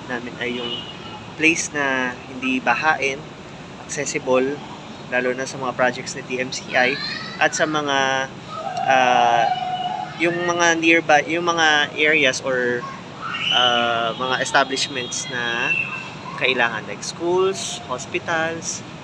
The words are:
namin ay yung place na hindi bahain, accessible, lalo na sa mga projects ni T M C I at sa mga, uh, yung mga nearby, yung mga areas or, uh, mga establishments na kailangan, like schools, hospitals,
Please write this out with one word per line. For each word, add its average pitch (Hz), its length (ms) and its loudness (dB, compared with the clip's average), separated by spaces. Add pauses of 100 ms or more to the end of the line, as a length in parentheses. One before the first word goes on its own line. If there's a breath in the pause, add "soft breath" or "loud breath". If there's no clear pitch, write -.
namin 123 320 -6
ay 120 240 -4
yung 120 80 -6 (640)
place 160 400 2
na 131 400 0 (160)
hindi 131 320 -2
bahain, 139 560 2 (640)
accessible, 135 720 0 (560)
lalo 127 240 2
na 131 100 -4
sa 135 140 -8
mga 127 160 -2
projects 127 420 0
ni 131 80 -8
T 127 60 -12 (100)
M 127 140 -2
C - 180 -8
I 127 220 4 (420)
at 156 160 4
sa 165 140 2
mga, 135 640 2 (560)
uh, 123 560 6 (800)
yung 175 240 0
mga 170 320 4
nearby, 160 480 6
yung 170 180 0
mga 156 540 4
areas 151 420 4
or, 123 380 0 (720)
uh, 117 640 2
mga 127 240 0
establishments 131 880 0
na 120 480 -2 (640)
kailangan, 117 480 2
like 101 160 -10
schools, 185 880 0
hospitals, 165 880 -4 (220)